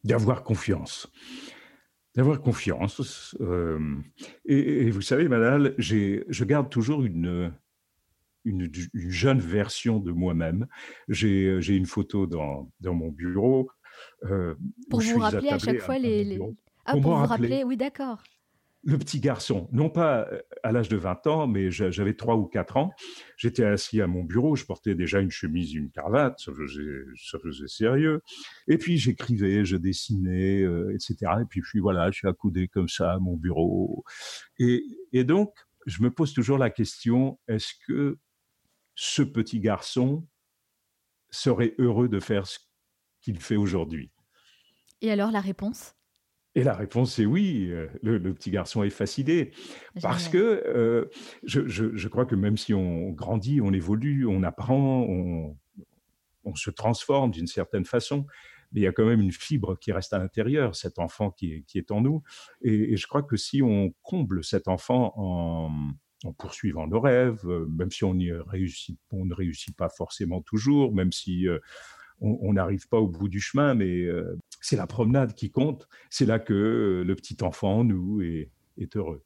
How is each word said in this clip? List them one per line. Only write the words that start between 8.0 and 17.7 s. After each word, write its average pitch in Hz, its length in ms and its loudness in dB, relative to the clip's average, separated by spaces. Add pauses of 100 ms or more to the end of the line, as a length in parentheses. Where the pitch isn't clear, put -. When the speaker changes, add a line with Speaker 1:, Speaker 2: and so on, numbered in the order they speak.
Speaker 1:
une, 92 240 -2 (240)
une 90 160 -6
jeune 123 300 2
version 104 600 0
de 87 120 -4
moi-même. 85 560 0 (400)
J'ai, 95 520 2
j'ai 98 160 2
une 92 120 2
photo 98 400 -2
dans, 71 440 -6 (100)
dans 90 120 -4
mon 82 160 -2
bureau, 98 600 2 (540)
euh, 92 320 -2 (340)
Speaker 2:
Pour 240 100 2
Speaker 1:
où - 20 2
je 220 60 0
Speaker 2:
vous 233 60 0
Speaker 1:
suis 233 80 4
Speaker 2:
rappeler 214 280 0
à 285 60 0
Speaker 1:
attablé 247 180 -2
Speaker 2:
chaque 247 120 -2
fois 262 100 -2
Speaker 1:
à, - 20 -2
à - 20 -2
Speaker 2:
les, 220 240 0
Speaker 1:
mon 202 60 -2
Speaker 2:
les 196 60 -6
Speaker 1:
bureau. 202 200 -6 (300)
Speaker 2:
Ah, - 80 0
Speaker 1:
Pour - 80 4
Speaker 2:
pour 151 100 4
Speaker 1:
me 165 60 4
Speaker 2:
vous 143 80 4
Speaker 1:
rappeler. 214 220 2
Speaker 2:
rappeler, 269 160 0
oui, 254 140 -2